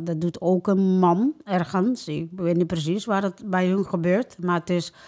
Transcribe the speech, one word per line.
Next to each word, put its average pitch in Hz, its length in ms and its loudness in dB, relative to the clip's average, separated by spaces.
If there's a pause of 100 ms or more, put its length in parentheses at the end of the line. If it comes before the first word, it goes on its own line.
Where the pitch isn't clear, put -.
dat 165 160 -4
doet 175 200 -2
ook 185 260 2
een 190 320 4
man 185 340 4 (120)
ergens. 190 640 -2
Ik 156 280 -6
weet 175 200 0
niet 175 100 2
precies 170 380 -2
waar 202 180 0
het 196 280 -4
bij 185 180 2
hun 190 180 2
gebeurt. 180 580 0
Maar 175 160 0
het 175 100 -8
is, 175 220 -2 (160)